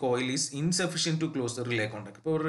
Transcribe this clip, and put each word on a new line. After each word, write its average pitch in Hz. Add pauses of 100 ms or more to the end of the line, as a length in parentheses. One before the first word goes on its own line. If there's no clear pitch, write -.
coil 127
is 135 (160)
insufficient 170
to 156
close 120
the 120
relay 110
contact. 101
ഇപ്പൊ 160
ഒരു 156